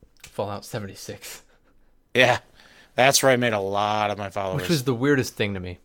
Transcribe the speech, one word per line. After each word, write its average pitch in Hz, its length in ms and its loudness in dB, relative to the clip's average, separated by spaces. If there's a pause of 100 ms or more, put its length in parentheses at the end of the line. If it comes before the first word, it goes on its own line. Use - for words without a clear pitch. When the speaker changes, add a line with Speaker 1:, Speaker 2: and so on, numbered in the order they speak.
(240)
Speaker 1:
Fallout 101 420 -8
seventy-six. - 800 -12 (680)
Speaker 2:
Yeah, 123 260 4 (560)
that's 135 280 4
where 135 80 6
I 127 40 4
made 120 180 0
a 104 60 0
lot 104 500 0
of 101 80 -4
my 101 120 -8
followers. 98 340 -4
Speaker 1:
Which 175 60 -2
was 151 140 0
the 127 100 0
weirdest 131 420 0
thing 104 180 -2
to 95 60 -8
me, 90 260 -10